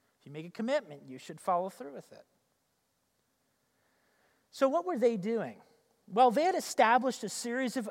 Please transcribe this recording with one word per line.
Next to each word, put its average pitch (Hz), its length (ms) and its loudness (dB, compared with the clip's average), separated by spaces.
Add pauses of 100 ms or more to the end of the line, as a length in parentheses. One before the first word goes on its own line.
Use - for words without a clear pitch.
(180)
If - 80 -20
you 139 60 -18
make 156 140 -12
a 180 40 -18
commitment, 220 560 -4
you 131 120 -14
should 160 220 -16
follow 185 280 0
through 269 260 -14
with 190 180 -18
it. - 120 -20 (2250)
So 269 180 2
what 339 180 0
were 349 120 -2
they 233 180 2
doing? 185 400 -4 (500)
Well, 240 240 6
they 262 140 2
had 370 100 2
established 247 680 2
a 202 60 -4
series 240 480 -4
of 220 140 -6